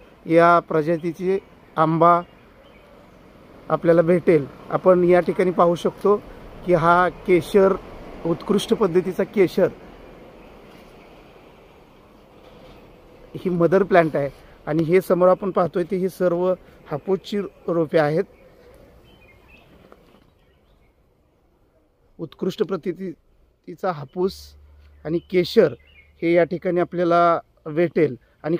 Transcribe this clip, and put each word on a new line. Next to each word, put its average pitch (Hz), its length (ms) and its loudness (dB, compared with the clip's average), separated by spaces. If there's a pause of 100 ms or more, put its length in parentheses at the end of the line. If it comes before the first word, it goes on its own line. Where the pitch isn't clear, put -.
(260)
या 170 340 4
प्रजातीचे 165 760 -4 (380)
आंबा 165 440 4 (1500)
आपल्याला 165 340 2
भेटेल. 165 440 2 (240)
आपण 180 340 4
या 175 160 4
ठिकाणी 180 300 -2
पाहू 175 240 2
शकतो 196 420 0 (500)
की 175 80 4
हा 170 340 4
केशर, 190 640 2 (540)
उत्कृष्ट 196 480 -2
पद्धतीचा 185 500 -2
केशर 185 440 0 (3750)
ही - 140 -6
मदर 175 320 2
प्लांट 165 340 2
आहे 139 300 -6 (200)
आणि 156 160 -2
हे 170 180 2
समोर 180 280 0
आपण 185 220 0
पाहतोय 180 400 -2
ते 196 60 -4
ही 185 120 -4
सर्व 180 460 -2 (320)
हापूसची 190 520 -6 (300)
रोपे 165 300 -2
आहेत. 156 260 0 (4000)
उत्कृष्ट 180 420 -6
प्रतीचा 180 1300 -10
हापूस 180 400 -6 (720)
आणि 165 140 -4
केशर 175 560 0 (480)
हे 170 100 0
या 170 120 4
ठिकाणी 175 360 -4
आपल्याला 170 600 0 (260)
भेटेल 151 500 -2 (260)
आणि 160 180 -4